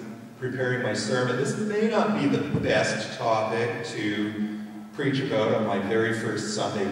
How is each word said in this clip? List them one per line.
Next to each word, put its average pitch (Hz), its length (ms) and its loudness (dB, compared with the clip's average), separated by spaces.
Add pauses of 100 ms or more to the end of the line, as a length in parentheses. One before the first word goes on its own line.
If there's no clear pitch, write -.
(380)
preparing 127 440 -2
my - 100 0
sermon, 127 440 0
this - 200 0
may 214 320 2
not 214 320 2
be 139 80 4
the - 320 2
best - 580 0
topic 113 680 0
to 104 720 -2 (360)
preach - 260 0
about 110 340 2
on 107 120 2
my 101 120 0
very 110 420 2
first 104 340 -2
Sunday 101 380 0